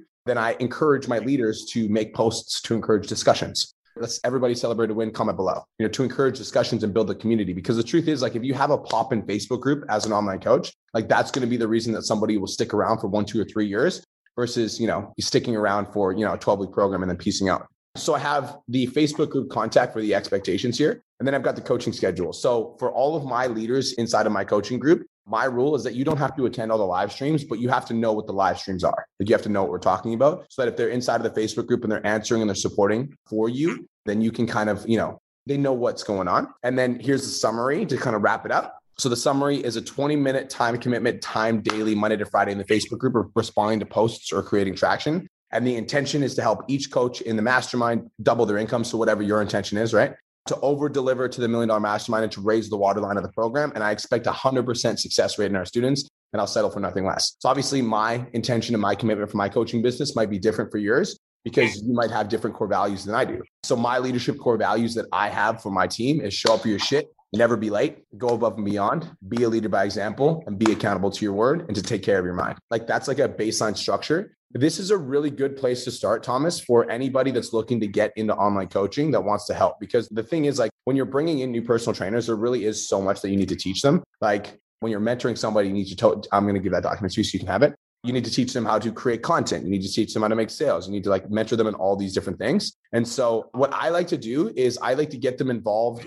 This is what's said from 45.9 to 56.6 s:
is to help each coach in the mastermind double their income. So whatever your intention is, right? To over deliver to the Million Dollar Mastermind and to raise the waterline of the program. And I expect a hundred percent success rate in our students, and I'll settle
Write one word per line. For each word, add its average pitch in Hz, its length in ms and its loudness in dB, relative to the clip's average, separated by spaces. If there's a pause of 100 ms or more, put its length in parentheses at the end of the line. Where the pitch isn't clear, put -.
is 131 140 -2
to 123 40 0
help 110 260 2
each 139 240 -4
coach 123 300 0
in 113 160 -2
the 107 60 0
mastermind 120 680 0 (120)
double 117 240 4
their 104 100 0
income. 113 280 0
So 117 120 -4
whatever 107 260 2
your 104 200 2
intention 101 340 -2
is, 110 160 0
right? - 220 4 (320)
To - 140 -2
over 143 280 2
deliver 127 400 0
to 127 140 -8
the 120 40 2
Million 117 220 2
Dollar 107 120 2
Mastermind 107 440 0
and 104 80 -4
to 101 80 -12
raise 107 300 0
the 104 80 -2
waterline 101 400 2
of 92 40 0
the 95 100 -8
program. 127 420 -2
And 107 100 -2
I 104 60 2
expect 113 380 -2
a 92 40 2
hundred 131 320 0
percent 117 340 -2
success - 400 0
rate 101 120 0
in 98 60 0
our 90 100 -4
students, 135 420 0 (240)
and 107 80 -2
I'll 101 60 0
settle 104 240 0